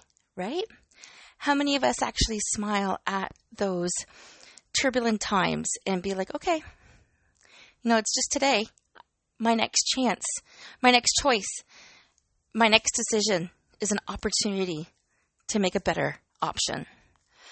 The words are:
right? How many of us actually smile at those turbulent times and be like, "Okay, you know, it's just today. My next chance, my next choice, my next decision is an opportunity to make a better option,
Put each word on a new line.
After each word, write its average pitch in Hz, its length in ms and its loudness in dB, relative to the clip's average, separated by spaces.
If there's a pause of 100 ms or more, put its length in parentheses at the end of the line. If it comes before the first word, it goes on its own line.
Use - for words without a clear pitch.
(380)
right? 254 260 -6 (720)
How 285 180 0
many 285 200 2
of 262 80 0
us 247 200 0
actually 220 360 -2
smile 202 680 -2
at 190 240 -4 (200)
those 180 380 0 (880)
turbulent 233 420 0
times 170 500 0 (160)
and 185 160 -2
be 196 100 -4
like, 190 220 -4
"Okay, 320 220 0
you - 1300 -12
know, 233 80 6
it's 214 160 0
just - 180 -2
today. 262 360 2 (720)
My 226 160 4
next - 320 0
chance, 247 360 0 (600)
my 247 80 8
next 240 280 4
choice, 233 300 2 (1040)
my 226 140 4
next 220 240 4
decision 208 580 0 (300)
is 208 120 -4
an 202 60 0 (100)
opportunity 196 840 -2 (580)
to - 100 -2
make 190 160 2
a 196 60 -2
better 151 380 -2 (260)
option, - 420 -4 (680)